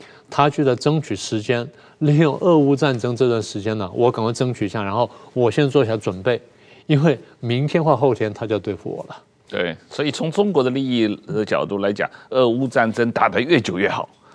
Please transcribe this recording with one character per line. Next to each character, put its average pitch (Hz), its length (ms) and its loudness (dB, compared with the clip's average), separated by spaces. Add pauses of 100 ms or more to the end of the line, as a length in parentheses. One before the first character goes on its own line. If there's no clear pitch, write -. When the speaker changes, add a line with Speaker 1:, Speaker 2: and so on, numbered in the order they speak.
(300)
Speaker 1:
他 143 200 2
就 147 140 -2
在 127 120 4
争 151 260 0
取 107 140 -6
时 107 260 -4
间， 120 260 -2 (320)
利 147 180 4
用 151 220 4
俄 175 180 4
乌 139 180 6
战 135 220 0
争 120 180 -4
这 127 120 4
段 117 140 2
时 104 200 -8
间 110 160 -4
呢， 95 160 -6
我 120 180 4
赶 117 120 -4
快 113 100 0
争 127 200 -2
取 110 120 -4
一 95 40 -4
下， 107 140 -6
然 98 100 -4
后 113 160 0 (240)
我 120 160 2
先 143 200 2
做 135 140 4
一 110 40 2
下 110 100 -2
准 95 240 -6
备， 117 200 -2 (440)
因 143 180 2
为 143 140 2 (220)
明 123 280 -2
天 165 160 0
或 147 120 4
后 127 180 2
天 107 200 -2
他 117 120 -8
就 107 100 -2
要 101 40 -2
对 95 160 -6
付 - 140 -12
我 - 200 -10
了。 - 60 -16 (340)
Speaker 2:
对， 90 260 -4 (140)
所 - 140 -6
以 147 80 -2
从 165 180 -4
中 202 220 0
国 151 100 2
的 127 100 0
利 135 140 -2
益 120 220 2 (180)
的 104 200 -2
角 76 200 -2
度 98 120 -4
来 98 160 -2
讲， 98 160 -4 (200)
俄 131 180 2
乌 123 200 0
战 117 240 0
争 117 200 0
打 110 180 0
得 98 100 0
越 143 200 2
久 90 200 -2
越 98 80 2
好。 - 220 -6 (260)